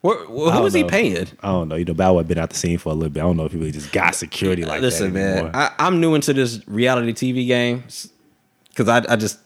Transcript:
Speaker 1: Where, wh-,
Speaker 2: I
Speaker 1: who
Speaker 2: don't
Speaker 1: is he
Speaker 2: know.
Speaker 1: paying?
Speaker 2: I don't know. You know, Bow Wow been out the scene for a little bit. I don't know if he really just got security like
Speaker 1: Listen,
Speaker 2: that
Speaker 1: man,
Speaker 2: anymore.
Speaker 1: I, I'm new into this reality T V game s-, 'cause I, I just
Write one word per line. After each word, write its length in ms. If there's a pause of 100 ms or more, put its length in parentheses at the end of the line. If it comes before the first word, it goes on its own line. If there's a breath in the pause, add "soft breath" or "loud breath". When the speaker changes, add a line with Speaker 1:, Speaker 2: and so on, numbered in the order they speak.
Speaker 1:
Where, 140 (100)
wh-, 220
Speaker 2:
I 60
Speaker 1:
who 60
Speaker 2:
don't 80
Speaker 1:
is 60
he 100
Speaker 2:
know. 40
Speaker 1:
paying? 400 (160)
Speaker 2:
I 60
don't 180
know. 80
You 100
know, 80
Bow 200
Wow 100
been 140
out 120
the 60
scene 220
for 140
a 40
little 140
bit. 100
I 40
don't 120
know 100
if 60
he 60
really 160
just 180
got 240
security 480
like 180
Speaker 1:
Listen, 320
Speaker 2:
that 60
Speaker 1:
man, 140
Speaker 2:
anymore. 200
Speaker 1:
I, 260
I'm 200
new 160
into 180
this 340
reality 460
T 200
V 120
game 420
s-, 200 (680)
'cause 120
I, 240
I 60
just 280